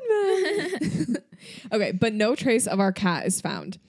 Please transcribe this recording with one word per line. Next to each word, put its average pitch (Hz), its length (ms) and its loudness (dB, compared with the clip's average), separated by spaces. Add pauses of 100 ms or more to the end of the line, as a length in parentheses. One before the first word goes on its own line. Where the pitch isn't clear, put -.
Mom." 381 1120 0
<laughs> - 60 -20 (460)
Okay, 208 180 2
but 220 220 2
no 214 220 2
trace 233 320 2
of 196 120 0
our 196 140 4
cat 175 320 0
is - 160 -2
found. 165 360 -6 (120)